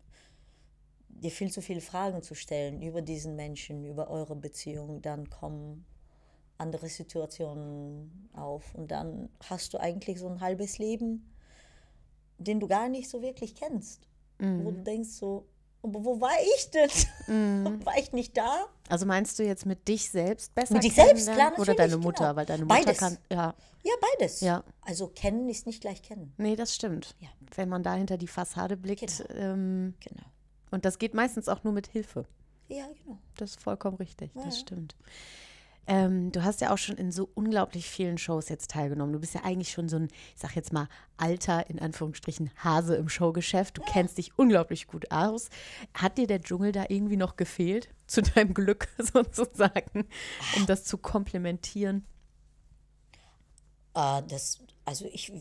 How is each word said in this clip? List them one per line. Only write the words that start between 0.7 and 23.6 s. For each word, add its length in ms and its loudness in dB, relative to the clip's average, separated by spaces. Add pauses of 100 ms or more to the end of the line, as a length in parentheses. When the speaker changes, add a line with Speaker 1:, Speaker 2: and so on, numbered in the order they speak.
Speaker 1:
dir 220 -8
viel 200 -6
zu 100 -8
viele 200 -8
Fragen 400 -6
zu 140 -14
stellen 460 -6
über 200 -6
diesen 340 -8
Menschen, 500 -10
über 240 -8
eure 260 -8
Beziehung. 680 -12
Dann 280 -8
kommen 560 -12 (720)
andere 300 -8
Situationen 1500 -10
auf 420 -10
und 160 -10
dann 380 -8 (200)
hast 240 -8
du 60 -6
eigentlich 400 -6
so 100 -10
ein 100 -10
halbes 380 -4
Leben, 560 -6 (1040)
den 220 -2
du 80 -2
gar 220 2
nicht 200 -6
so 120 -8
wirklich 340 -8
kennst. 520 -10 (320)
Speaker 2:
Mhm. 260 0
Speaker 1:
Wo 60 -2
du 120 -8
denkst 260 -4
so, 380 -6 (340)
„Aber 240 -6
wo 160 0
war 100 4 (260)
ich 140 -6
denn?“ 180 6 (380)
Speaker 2:
Mhm. 540 0
Speaker 1:
<laughs> 40 -12
War 120 0
ich 160 0
nicht 240 -4
da? 280 0 (240)
Speaker 2:
Also 160 0
meinst 340 0
du 40 2
jetzt 220 0
mit 220 -4
dich 240 0
selbst 440 -2
besser 200 2
Speaker 1:
Mit 80 6
dich 100 6
selbst, 320 12
Speaker 2:
kennenlernen? 300 6
Speaker 1:
klar, 40 -2
Speaker 2:
Oder 160 4
deine 140 6
Speaker 1:
natürlich, 160 2
Speaker 2:
Mutter, 200 0
Speaker 1:
genau. 100 2
Speaker 2:
weil 100 0
deine 200 -2
Speaker 1:
Beides. 200 8
Speaker 2:
Mutter 140 4
kann, 180 0 (140)
ja. 240 0 (280)